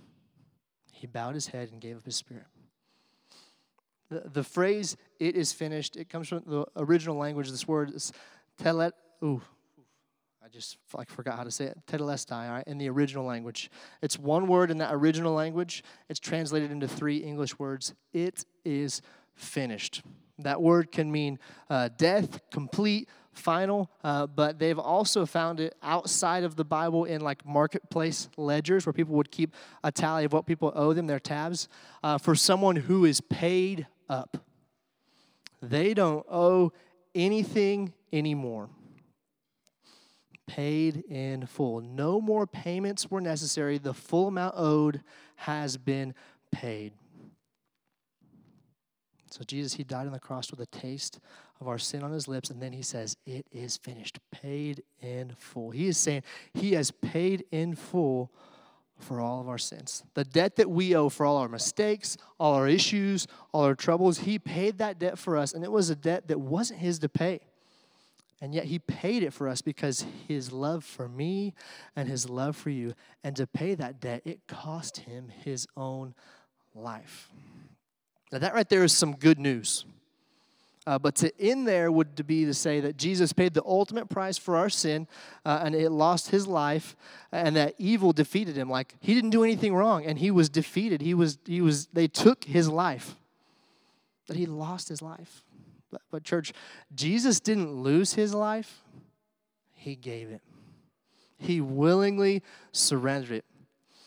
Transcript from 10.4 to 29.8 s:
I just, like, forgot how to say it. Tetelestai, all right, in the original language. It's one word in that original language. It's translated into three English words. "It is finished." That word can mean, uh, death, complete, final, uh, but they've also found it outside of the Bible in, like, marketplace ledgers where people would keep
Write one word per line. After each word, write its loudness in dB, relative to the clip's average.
I -20
just, -16
like, -12
forgot -8
how -8
to -10
say -6
it. -10
Tetelestai, -6
all -8
right, -10
in -10
the -4
original 0
language. -8
It's -4
one 2
word 6
in -4
that -2
original 2
language. -4
It's -8
translated -2
into -4
three -2
English -6
words. -8
"It -4
is -2
finished." -6
That -2
word 6
can -2
mean, -2
uh, 0
death, 2
complete, -2
final, 0
uh, 0
but 0
they've 2
also 2
found -2
it -4
outside 0
of -4
the 0
Bible 0
in, -4
like, -6
marketplace 0
ledgers 2
where 0
people 0
would 2
keep -2